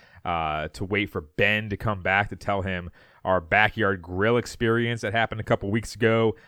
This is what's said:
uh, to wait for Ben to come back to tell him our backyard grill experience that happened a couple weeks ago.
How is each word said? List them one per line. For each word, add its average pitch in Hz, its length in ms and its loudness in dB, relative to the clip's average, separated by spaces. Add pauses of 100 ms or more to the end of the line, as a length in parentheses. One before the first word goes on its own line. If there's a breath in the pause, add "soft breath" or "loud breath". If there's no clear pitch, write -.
(240 soft breath)
uh, 80 440 -2
to - 160 -8
wait 101 240 -2
for 95 120 -6
Ben 104 500 0
to 101 60 -6
come 101 260 -4
back 98 280 2
to 101 60 -10
tell 101 260 -2
him 90 280 -4 (340 soft breath)
our 92 160 4
backyard 98 640 2
grill 98 340 0
experience 117 680 0
that 104 120 -4
happened 110 260 0
a 104 40 -6
couple 101 260 0
weeks 113 240 -2
ago. 113 400 4 (140 soft breath)